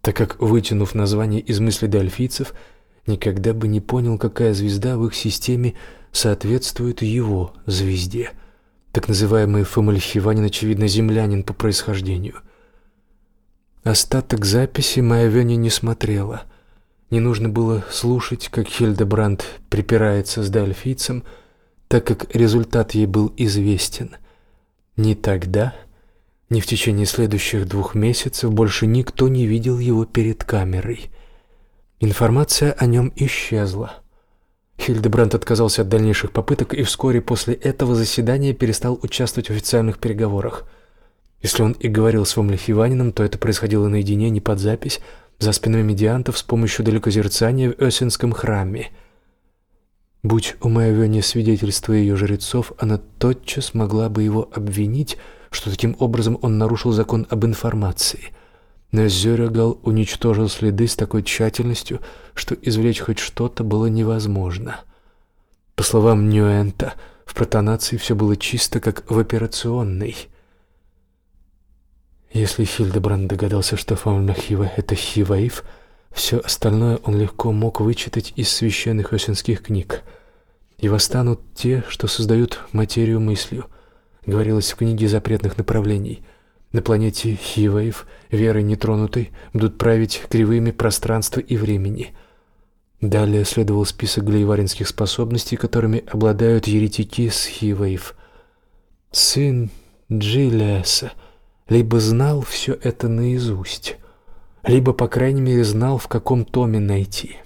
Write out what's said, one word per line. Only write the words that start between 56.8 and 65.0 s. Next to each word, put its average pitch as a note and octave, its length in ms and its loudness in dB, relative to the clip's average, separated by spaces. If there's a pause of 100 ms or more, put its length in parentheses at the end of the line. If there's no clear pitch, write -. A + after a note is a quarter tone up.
закон A2 380 0
об A2+ 160 0
информации. G#2+ 880 -2 (580)
Но G#2+ 160 4
Зерегал A2+ 760 2
уничтожил A2 680 2
следы G#2+ 380 0
с - 80 -2
такой G#2+ 260 -2
тщательностью, A#2 800 -2 (340)
что - 220 -6
извлечь A2+ 460 0
хоть A2 180 -4
что-то - 440 -4
было G#2+ 240 0
невозможно. G#2+ 920 -2 (960)